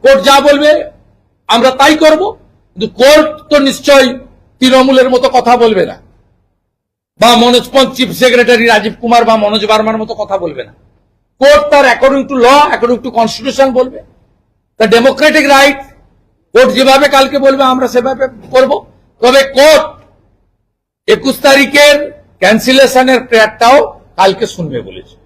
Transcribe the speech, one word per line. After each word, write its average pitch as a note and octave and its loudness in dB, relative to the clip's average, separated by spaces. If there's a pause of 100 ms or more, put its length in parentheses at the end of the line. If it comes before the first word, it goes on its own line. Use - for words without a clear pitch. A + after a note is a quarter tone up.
কোর্ট C4+ 4
যা C#4 2 (120)
বলবে C#4+ 2 (760)
আমরা A#3+ 0 (100)
তাই D4+ 2
করব, D#4 2 (500)
কিন্তু G3 -10 (140)
কোর্ট D4+ 4 (220)
তো D4 0 (120)
নিশ্চয়ই C4+ 0 (500)
তৃণমূলের C4 2
মতো B3 -2 (100)
কথা A#3+ 0 (100)
বলবে G3+ 0
না, - -18 (1200)
বা A3+ 2 (120)
মনোজ A#3+ 0
পন্থ C4 2
চিফ B3+ -4 (120)
সেক্রেটারি A#3+ 2
রাজীব G#3+ -2
কুমার A#3 0
বা A3 2
মনোজ G#3 -4
বার্মার G#3+ -2
মতো G#3+ -10
কথা G3 -6
বলবে C3+ -10
না। - -20 (680)
কোর্ট D4 4
তার C#4+ 2
according C4+ -2
to C#4 -8 (100)
law, C#4 4 (140)
according A#3 -4
to B3 -8 (100)
constitution C4+ -2 (120)
বলবে, B3 -6 (800)
তা A3 2 (100)
ডেমোক্রেটিক C4+ 0 (100)
রাইট। C#4 2 (760)
কোর্ট B3+ 4
যেভাবে C4+ 2
কালকে C4+ 0
বলবে C#4 2 (100)
আমরা C4 -4
সেভাবে C4 -4 (280)
করব। C4 2 (500)
তবে B3+ 2 (160)
কোর্ট D4 4 (1200)
একুশ B3+ -2 (100)
তারিখের C#4+ 2 (460)
ক্যান্সেলেশনের B3+ 2 (100)
প্রেয়ারটাও A3+ 2 (420)
কালকে G3 0 (100)
শুনবে C#3+ -10
বলেছে। F#2 -20 (100)